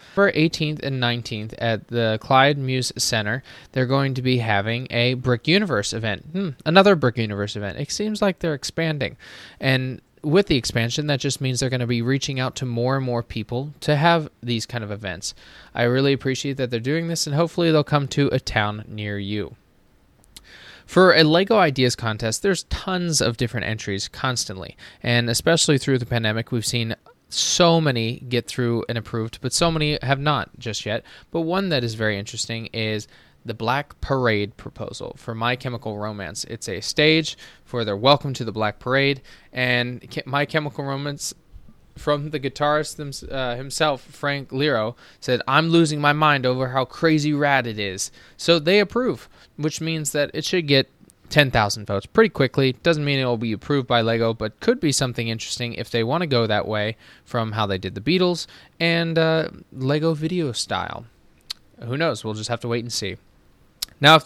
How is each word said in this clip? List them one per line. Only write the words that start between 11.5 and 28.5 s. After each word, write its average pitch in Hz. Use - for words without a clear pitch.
they're 131
gonna 123
be 117
reaching 135
out 127
to 131
more 123
and 135
more 120
people 120
to 151
have 165
these 120
kind 117
of 104
events. 101
I 117
really 135
appreciate 131
that 123
they're 117
doing 156
this, 165
and 143
hopefully 165
they'll 151
come 143
to 139
a 127
town 104
near 104
you. 101
For 180
a 160
Lego 190
Ideas 127
contest, 113
there's 196
tons 175
of 113
different 120
entries 104
constantly, 110
and 120
especially 156
through 131
the 120
pandemic, 113
we've 117
seen 113
so 165
many 120
get 120
through 117